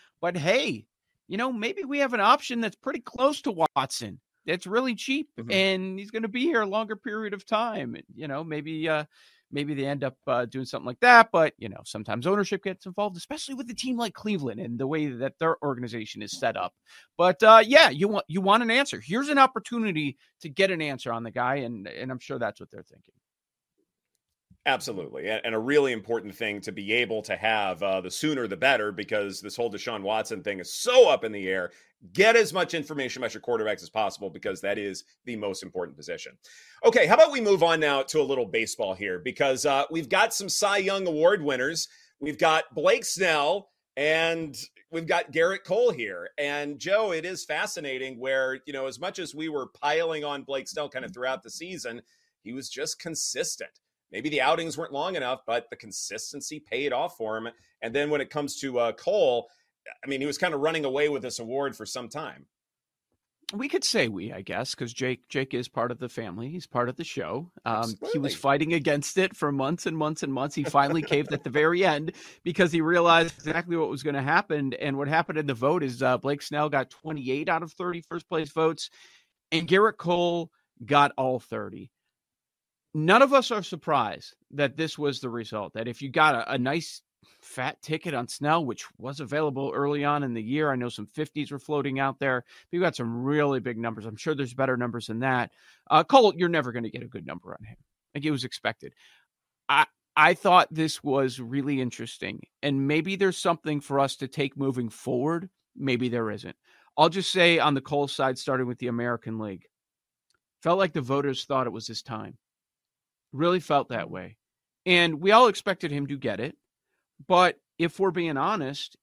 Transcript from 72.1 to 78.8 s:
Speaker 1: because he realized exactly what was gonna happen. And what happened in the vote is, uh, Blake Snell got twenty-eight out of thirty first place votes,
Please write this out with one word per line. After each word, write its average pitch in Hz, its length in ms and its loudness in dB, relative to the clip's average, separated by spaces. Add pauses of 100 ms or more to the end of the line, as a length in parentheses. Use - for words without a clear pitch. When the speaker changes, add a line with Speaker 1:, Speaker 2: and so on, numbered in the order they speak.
Speaker 1:
because 175 260 2
he 165 120 2
realized 165 540 6
exactly 170 400 -4
what 160 120 2
was 127 140 -6
gonna 139 200 -2
happen. 147 520 0
And 139 240 -4
what 143 100 -4
happened 156 300 0
in 151 80 -2
the 139 80 -2
vote 147 280 0
is, 127 200 -4
uh, 127 160 2
Blake 143 240 -4
Snell 151 260 -2
got 135 220 -2
twenty-eight 147 580 -6
out 165 140 0
of 165 100 -14
thirty 175 300 -8
first - 260 -12
place 160 220 -4
votes, 160 400 0 (600)